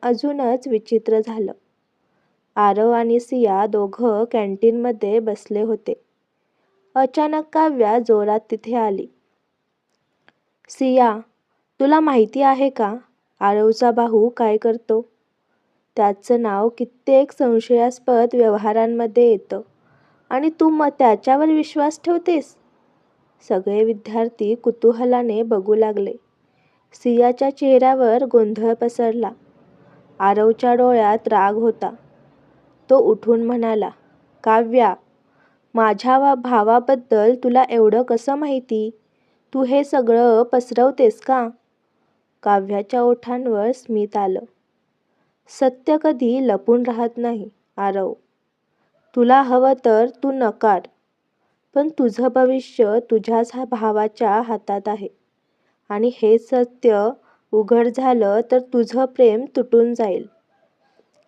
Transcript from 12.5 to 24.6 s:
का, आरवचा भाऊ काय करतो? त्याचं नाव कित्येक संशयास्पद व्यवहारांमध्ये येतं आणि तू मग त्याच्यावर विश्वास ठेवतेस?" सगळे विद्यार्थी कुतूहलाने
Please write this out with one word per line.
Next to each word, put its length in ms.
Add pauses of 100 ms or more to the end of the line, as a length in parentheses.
का, 260 (440)
आरवचा 520
भाऊ 380
काय 280
करतो? 520 (880)
त्याचं 460
नाव 280
कित्येक 640
संशयास्पद 1000
व्यवहारांमध्ये 960
येतं 320 (680)
आणि 200 (100)
तू 100
मग 200 (100)
त्याच्यावर 480
विश्वास 560
ठेवतेस?" 520 (960)
सगळे 340
विद्यार्थी 720
कुतूहलाने 840